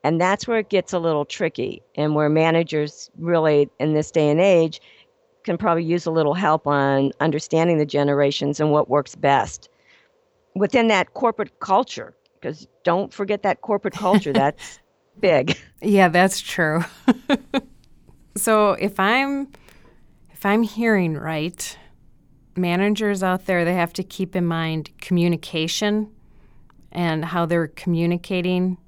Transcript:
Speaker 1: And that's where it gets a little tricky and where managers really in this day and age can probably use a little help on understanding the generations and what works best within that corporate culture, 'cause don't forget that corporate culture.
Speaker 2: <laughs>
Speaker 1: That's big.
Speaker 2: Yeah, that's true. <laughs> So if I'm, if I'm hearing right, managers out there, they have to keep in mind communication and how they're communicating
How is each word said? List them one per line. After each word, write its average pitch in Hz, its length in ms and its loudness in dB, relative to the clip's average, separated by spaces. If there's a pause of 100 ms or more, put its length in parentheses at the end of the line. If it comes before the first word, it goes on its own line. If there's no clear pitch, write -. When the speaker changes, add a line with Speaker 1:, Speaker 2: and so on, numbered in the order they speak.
Speaker 1:
And 160 160 0
that's 190 280 0
where 226 100 0
it 208 120 -4
gets 190 220 -2
a 185 60 -2
little 160 260 0
tricky - 580 -6 (120)
and 151 220 -2
where 151 120 2
managers 160 880 0
really 156 500 2 (100)
in 156 160 0
this 151 160 -2
day 151 200 2
and 156 100 2
age 170 400 4 (640)
can 170 140 -2
probably 170 260 0
use 165 220 -2
a 170 40 -2
little 156 240 2
help 160 320 0
on 139 540 2
understanding 160 580 0
the 151 80 0
generations 143 720 0
and 151 120 2
what 151 160 2
works 139 260 -2
best 139 540 -2 (880)
within 226 320 2
that 196 260 0
corporate - 460 -4
culture, - 540 -2 (260)
'cause 151 260 -10 (180)
don't 175 300 0
forget 202 280 -4
that - 180 -2
corporate 202 340 -4
culture. 190 380 2
Speaker 2:
<laughs> 135 120 2
Speaker 1:
That's - 360 -6 (400)
big. 160 360 2 (240)
Speaker 2:
Yeah, 196 280 4
that's 180 320 4
true. 160 420 -2 (240)
<laughs> 247 160 2 (1120)
So 208 360 2
if 202 260 -4
I'm, 269 500 0 (840)
if - 140 -8
I'm 208 160 2
hearing 214 560 0
right, 160 580 -6 (800)
managers 196 680 0
out 185 240 -2
there, 175 180 0
they 175 100 0
have 170 200 0
to 185 80 -6
keep 185 320 -8
in 180 120 0
mind 160 440 -4 (100)
communication 175 1080 -2 (800)
and 165 360 -2
how 170 200 -2
they're 165 220 0
communicating 180 1200 -2